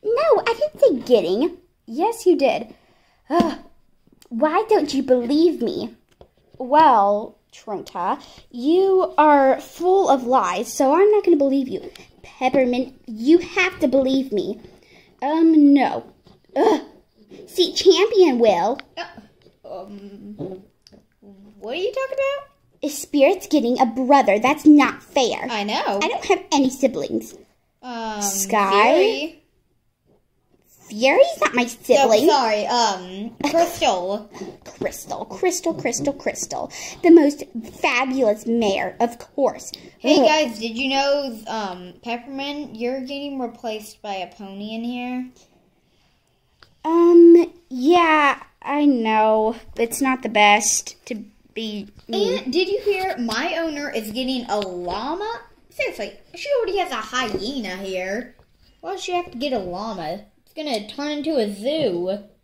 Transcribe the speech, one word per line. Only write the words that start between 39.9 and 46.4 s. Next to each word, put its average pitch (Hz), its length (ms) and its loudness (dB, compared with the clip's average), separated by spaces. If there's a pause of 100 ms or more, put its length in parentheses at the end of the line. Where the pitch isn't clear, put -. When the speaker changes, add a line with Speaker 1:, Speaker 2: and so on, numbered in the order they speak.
Speaker 2:
Hey, 294 200 2
Speaker 1:
Ugh. 254 60 4
Speaker 2:
guys, 302 340 0
did 226 180 -8
you 269 120 -4
know, 277 580 -2
um, 185 460 -10 (100)
Peppermint, 269 720 -10
you're 247 240 -6
getting 277 400 -10
replaced 233 640 -12
by 202 140 -10
a 180 200 -10
pony 202 400 -14
in 226 80 -10
here? 247 460 -10 (1500)